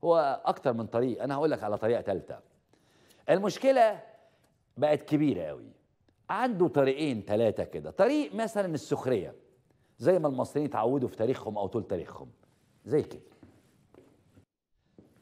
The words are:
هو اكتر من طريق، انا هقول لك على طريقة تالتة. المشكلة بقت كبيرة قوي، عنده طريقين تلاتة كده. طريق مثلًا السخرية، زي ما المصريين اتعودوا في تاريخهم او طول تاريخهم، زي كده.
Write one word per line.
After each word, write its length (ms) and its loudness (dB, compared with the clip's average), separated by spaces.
هو 420 2
اكتر 280 0
من 140 -4
طريق، 360 -2
انا 120 -2
هقول 160 0
لك 120 -4
على 140 -2
طريقة 240 0
تالتة. 380 -6
المشكلة 720 4
بقت 240 2
كبيرة 420 2
قوي، 280 -12
عنده 380 2
طريقين 580 2
تلاتة 380 2
كده. 280 -8
طريق 440 2
مثلًا 380 -4
السخرية، 600 -2
زي 220 4
ما 80 -2
المصريين 400 -2
اتعودوا 420 0
في 60 -12
تاريخهم 420 -2
او 100 -4
طول 200 -4
تاريخهم، 420 -8
زي 180 0
كده. 180 -12